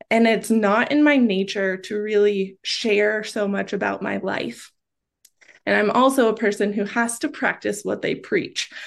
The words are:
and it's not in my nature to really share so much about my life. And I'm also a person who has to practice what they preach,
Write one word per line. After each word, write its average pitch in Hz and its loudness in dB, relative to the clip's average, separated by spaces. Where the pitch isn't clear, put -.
and 226 4
it's 220 2
not 220 2
in 294 4
my 294 6
nature 196 0
to 208 -8
really 208 2
share 208 0
so 208 -4
much 196 -4
about 196 -4
my 202 -4
life. 196 -8
And 202 0
I'm 208 2
also 262 4
a 214 2
person 208 0
who 202 -2
has 233 -4
to 302 -4
practice 208 -4
what 196 -6
they - -2
preach, - -4